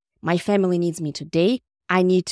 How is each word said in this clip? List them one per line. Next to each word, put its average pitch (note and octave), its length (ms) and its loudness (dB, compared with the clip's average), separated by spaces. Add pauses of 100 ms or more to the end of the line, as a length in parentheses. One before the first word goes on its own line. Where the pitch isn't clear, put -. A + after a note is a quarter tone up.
(240)
My E3+ 160 0
family F#3+ 400 0
needs E3+ 200 -4
me D3+ 120 -6
today. F3 500 -2 (260)
I F#3 140 2
need F#3 300 2